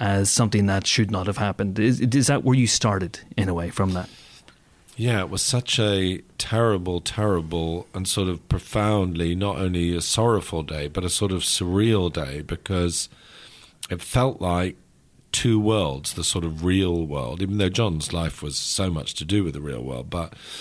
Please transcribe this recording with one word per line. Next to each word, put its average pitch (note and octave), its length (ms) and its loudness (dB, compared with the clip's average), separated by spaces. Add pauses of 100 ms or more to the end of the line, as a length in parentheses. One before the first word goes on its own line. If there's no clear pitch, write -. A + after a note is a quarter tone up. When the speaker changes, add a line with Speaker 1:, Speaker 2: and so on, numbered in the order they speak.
Speaker 1:
as G2 300 2
something G#2 360 4
that G2 200 0
should G#2+ 240 2
not F#2 160 -2
have G2+ 100 -2
happened. G2+ 420 -2
Is, A#2 220 4
is B2+ 280 2
that C#3 160 2
where C3 120 4
you B2 100 6
started, G2 540 0 (160)
in G2 120 0
a F2+ 60 0
way, E2+ 160 -4
from F#2+ 220 0
that? F2+ 160 -4 (880)
Speaker 2:
Yeah, A2+ 240 0
it F#2 100 -4
was F#2+ 120 -2
such - 360 0
a F#2+ 420 2 (180)
terrible, F#2+ 640 0
terrible, E2+ 920 -2
and F#2+ 140 -4
sort F#2+ 200 0
of F2 200 -6
profoundly, F#2 840 0
not G2 220 -2
only F2 400 0
a E2 40 -2
sorrowful G#2 640 0
day, D2 260 -6
but F2+ 160 -4
a F2 60 0
sort G2 220 0
of F2+ 100 0
surreal F#2+ 720 2
day, D2 300 -6
because F2 680 -2 (800)
it F2 140 -6
felt B2+ 380 0
like F2+ 360 0 (560)
two A2+ 280 4
worlds, F#2+ 540 0
the E2+ 100 -4
sort F2 200 0
of D#2+ 200 -4
real F2+ 420 2
world, C#2+ 360 -4
even G2 160 -2
though F#2+ 100 2
John's F#2 440 -2
life E2 300 -4
was D2 160 -6
so - 320 -2
much D#2 240 -4
to - 100 -8
do G2 200 2
with D2+ 100 -4
the C#2+ 60 -10
real C2+ 220 -8
world, C2 280 -8
but, E2+ 240 -6 (260)